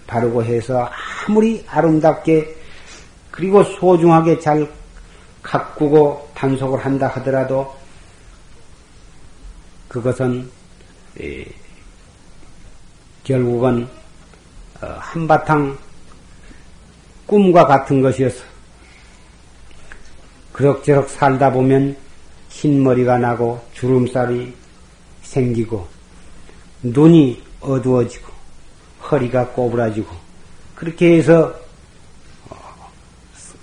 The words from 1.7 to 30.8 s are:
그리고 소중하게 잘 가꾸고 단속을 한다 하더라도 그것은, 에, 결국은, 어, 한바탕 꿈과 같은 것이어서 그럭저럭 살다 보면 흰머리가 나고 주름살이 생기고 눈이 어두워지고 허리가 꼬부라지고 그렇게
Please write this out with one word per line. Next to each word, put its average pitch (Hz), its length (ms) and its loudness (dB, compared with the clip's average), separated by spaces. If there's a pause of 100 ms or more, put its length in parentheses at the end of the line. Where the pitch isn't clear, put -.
그리고 190 320 2
소중하게 165 760 4
잘 151 300 0 (720)
가꾸고 143 960 0
단속을 131 500 -2
한다 135 220 0
하더라도 131 680 -4 (2000)
그것은, 127 640 -4 (680)
에, 69 260 -12 (1800)
결국은, 120 640 -2 (960)
어, - 60 -12 (120)
한바탕 151 760 -2 (1500)
꿈과 180 400 6
같은 139 340 2
것이어서 131 420 -2 (2000)
그럭저럭 139 560 0
살다 135 420 2
보면 135 460 0 (520)
흰머리가 127 680 2
나고 120 460 -2 (100)
주름살이 123 800 -2 (680)
생기고 113 640 -4 (960)
눈이 139 580 4 (180)
어두워지고 127 720 -2 (800)
허리가 123 400 -2
꼬부라지고 113 600 -4 (640)
그렇게 170 420 2